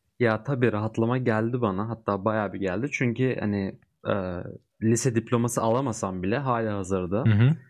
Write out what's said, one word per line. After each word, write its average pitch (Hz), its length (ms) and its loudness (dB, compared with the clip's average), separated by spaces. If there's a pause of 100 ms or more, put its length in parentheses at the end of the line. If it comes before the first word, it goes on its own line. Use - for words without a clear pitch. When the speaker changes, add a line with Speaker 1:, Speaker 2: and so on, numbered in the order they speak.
(200)
Speaker 1:
Ya 110 240 2
tabii 123 280 0
rahatlama 113 460 0
geldi 117 440 0
bana. 104 280 0
Hatta 101 360 -2
bayağı 107 280 0
bir 98 60 -6
geldi. 98 320 -2
Çünkü 127 480 0
hani, 101 400 -2 (300)
e, - 40 2 (680)
lise 117 320 4
diploması 117 460 0
alamasam 110 640 0
bile 104 140 0
halihazırda 104 880 -2
Speaker 2:
Hı 113 40 4
hı. 117 260 6 (140)